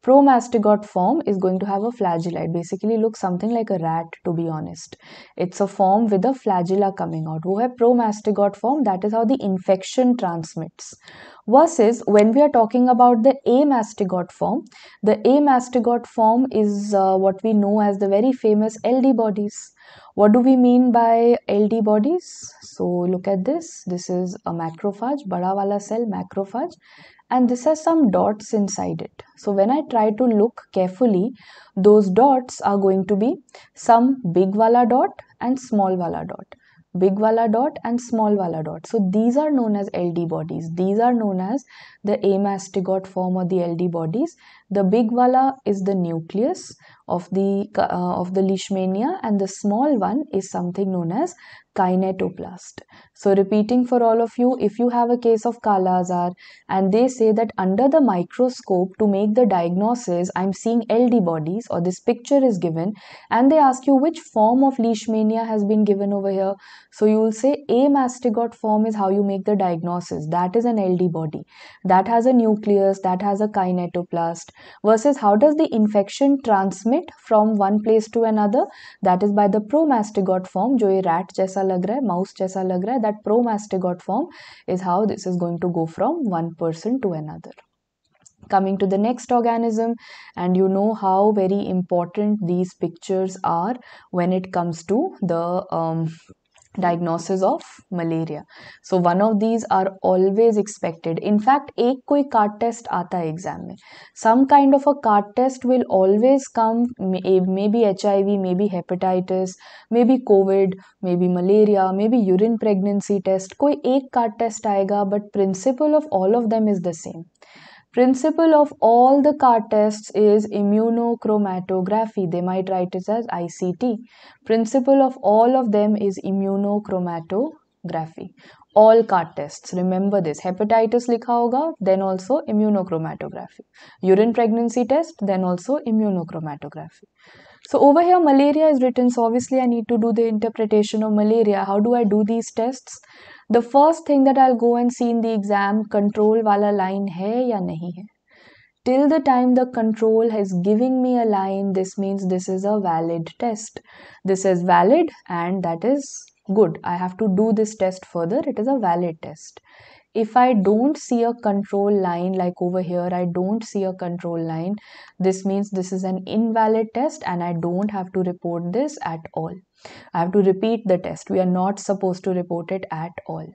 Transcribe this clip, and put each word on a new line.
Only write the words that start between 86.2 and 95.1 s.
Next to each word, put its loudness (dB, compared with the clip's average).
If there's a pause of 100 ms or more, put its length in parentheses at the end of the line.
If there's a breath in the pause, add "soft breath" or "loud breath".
one -6
person -6
to -4
another. -12 (960)
Coming 0
to 0
the 0
next -2
organism, -2 (420 loud breath)
and 0
you 2
know 0
how 2
very 0
important -2
these -2
pictures -6
are -2 (360 loud breath)
when -2
it -4
comes -4
to -2